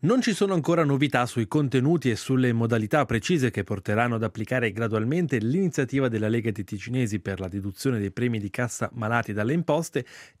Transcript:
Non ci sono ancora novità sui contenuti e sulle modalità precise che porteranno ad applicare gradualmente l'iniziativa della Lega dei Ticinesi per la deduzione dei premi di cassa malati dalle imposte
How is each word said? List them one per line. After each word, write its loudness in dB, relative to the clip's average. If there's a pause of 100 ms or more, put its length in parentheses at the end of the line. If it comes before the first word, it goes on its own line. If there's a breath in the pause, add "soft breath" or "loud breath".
Non 4
ci 2
sono 2
ancora 2
novità 2
sui -2
contenuti 2
e 2
sulle 2
modalità 2
precise 2
che -2
porteranno 0
ad -2
applicare -2
gradualmente 0
l'iniziativa 0
della 0
Lega 0
dei -6
Ticinesi -4
per -6
la -6
deduzione -4
dei -2
premi -2
di -6
cassa -4
malati -2
dalle 0
imposte 0 (340 loud breath)